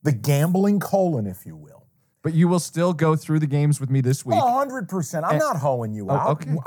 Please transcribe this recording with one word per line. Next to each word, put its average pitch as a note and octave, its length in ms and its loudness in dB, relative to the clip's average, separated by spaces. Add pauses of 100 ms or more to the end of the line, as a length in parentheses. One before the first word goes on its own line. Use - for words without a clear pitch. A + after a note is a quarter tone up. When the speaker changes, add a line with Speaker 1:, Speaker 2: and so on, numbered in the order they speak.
Speaker 1:
the D3+ 80 2
gambling F3 680 2
colon, E3+ 460 0
if F#2 220 -10
you D#2+ 80 -16
will. D2+ 320 -20 (340)
Speaker 2:
But D#3 140 -4
you E3+ 120 6
will F3+ 120 2
still F3 340 -2
go D#3 220 2
through D#3 240 0
the D3+ 80 0
games C#3+ 320 2
with C3+ 100 -6
me C3+ 120 2
this B2+ 220 0
week. - 140 2
Speaker 1:
A E4 40 4
hundred B3+ 460 0
percent. E3 380 -4
I'm G3 60 0
Speaker 2:
And - 80 2
Speaker 1:
not C#4+ 180 0
hoeing A#2+ 380 -2
you G#2 120 -6
Speaker 2:
Oh, C3 80 0
Speaker 1:
out. C#3+ 180 0
Speaker 2:
okay. D3+ 220 -4 (120)